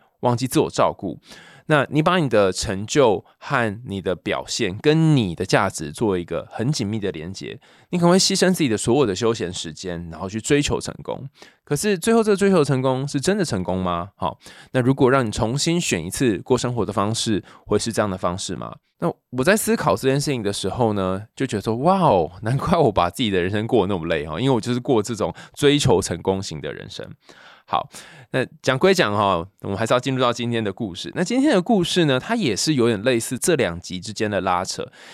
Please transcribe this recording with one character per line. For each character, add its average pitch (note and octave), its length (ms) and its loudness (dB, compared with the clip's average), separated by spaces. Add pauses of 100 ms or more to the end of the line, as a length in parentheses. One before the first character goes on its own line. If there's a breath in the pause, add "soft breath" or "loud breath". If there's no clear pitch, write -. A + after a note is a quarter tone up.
(200)
忘 A#2+ 180 2
记 C3 80 -2
自 D3+ 140 0
我 E2 100 2
照 F2+ 260 2
顾。 E2 240 -8 (460 loud breath)
那 D3 240 2
你 D3+ 120 2
把 F3+ 160 2
你 D#3 100 0
的 G#2 240 4
成 G2+ 340 -4
就 A#2 380 2 (160 soft breath)
和 A#2 460 -2
你 G2 160 -6
的 F2+ 140 -2
表 C#2 300 -6
现 G2+ 340 -4
跟 D#3 360 4
你 G2+ 180 0
的 F#2 120 -4
价 G#2+ 240 2
值 D2+ 220 -8
做 G2 260 0
一 F2 60 -4
个 E2 280 -6
很 B2 200 -2
紧 B2 140 -2
密 G#2+ 140 -4
的 G2 120 -4
连 D#2+ 220 -12
结， - 260 -12 (300 soft breath)
你 F3+ 80 -4
可 E3+ 60 2
能 F3 80 6
会 F#3+ 80 6
牺 F#3 180 2
牲 F#3+ 160 4
自 - 20 2
己 D#3 120 0
的 G#2 100 2
所 A#2 200 2
有 C#3+ 80 4
的 F#2+ 100 -2
休 A2+ 180 0
闲 G2 180 -4
时 D#2 220 -8
间， E2+ 380 -8
然 E2 80 -14
后 F#2+ 100 -6
去 A2 100 -6
追 D3 220 2
求 C3+ 180 -2
成 - 140 -10 (100)
功。 B2+ 240 -8 (360 loud breath)
可 D3 120 -4
是 G#3 220 0
最 A3+ 160 2
后 A3+ 80 6
这 G#3+ 100 2
个 G3 60 4
追 G3 120 4
求 F3 140 6
成 C3 180 2
功 C3 260 0
是 C#3+ 120 -2
真 F#3+ 180 0
的 G3 60 0
成 F#2+ 200 -2
功 F#2 180 -2
吗？ F2 340 -2
好， - 220 -6 (340 loud breath)
那 C3 100 0
如 B2+ 120 4
果 C#3 160 4
让 C3 160 4
你 G#2 60 -4
重 A#2 260 -2
新 E3+ 220 0
选 F2 260 -2
一 F#2 40 -6
次 A2 300 2
过 - 180 0
生 B2 160 -2
活 A2+ 120 0
的 G2+ 80 -8
方 G#2+ 220 0
式， G#2+ 280 -2 (220 loud breath)
会 G#2 140 2
是 A#2 120 -4
这 A2+ 100 0
样 G#2 80 2
的 F#2 80 -4
方 F2+ 200 -2
式 F#2 180 -8
吗？ A1+ 200 -12 (240)
那 E3+ 120 -2 (200)
我 B2+ 120 -2
在 G3 140 4
思 A3 180 0
考 F#2+ 200 2
这 C3 140 0
件 C#3 100 2
事 C#3+ 100 -4
情 B2 140 -4
的 G2+ 100 -2
时 G2 160 -4
候 G#2+ 240 0
呢， F#2+ 300 -2 (120)
就 C3+ 100 -2
觉 A2+ 100 -6
得 G2 60 -2
说 A2 200 -2
，“哇 F#3 200 2
哦， F#2+ 300 4 (120)
难 A#2 120 0
怪 E3 220 0
我 C#3+ 140 4
把 F2 180 2
自 C3 140 -4
己 G#2+ 80 0
的 F2+ 100 2
人 F#2 80 0
生 G#2+ 160 -2
过 G#2+ 220 2
得 G#2 60 0
那 F2+ 60 -2
么 D#2+ 80 -6
累 D#2 200 -2
哈， D#2 120 -6
因 B2+ 80 0
为 C3+ 80 2
我 G#2+ 60 -2
就 A#2+ 120 -4
是 B2 60 -2
过 A#2+ 220 2
这 A2+ 140 -6
种 F#2 180 -2 (220 loud breath)
追 D3 240 4
求 G#2+ 200 4
成 F2 220 -4
功 F#2+ 220 -2
型 D2+ 160 -10
的 C2+ 140 -10
人 G1+ 140 -14
生。” - 220 -14 (560 loud breath)
好， - 240 -4 (420 loud breath)
那 B2+ 140 -2 (160)
讲 C3 160 0
归 F#3+ 160 4
讲 A#2 220 2
哈， G2 280 2 (180)
我 G2+ 80 -8
们 G2 80 -2
还 A2+ 100 -2
是 C3 60 2
要 B2 60 4
进 C3 140 -2
入 B2+ 80 0
到 A#2+ 100 2
今 A#2 200 -4
天 A#2 100 0
的 G2+ 120 -2
故 G2+ 200 -6
事。 - 220 -10
那 F3 80 -2
今 A#3+ 180 0
天 D4+ 100 4
的 F#3+ 100 4
故 F#3+ 220 2
事 E3+ 220 2
呢， C3 140 2
它 A3+ 160 -2
也 D#3 200 0
是 D#3 180 0
有 A#2 140 4
点 G#2+ 140 2
类 A#2+ 180 2
似 A#2 200 -6
这 E3+ 160 2
两 F2+ 240 0
集 F2+ 200 -10
之 G#2+ 140 -12
间 G#2+ 160 -2
的 G2 120 0
拉 F#2 220 0
扯， - 220 -6 (280 loud breath)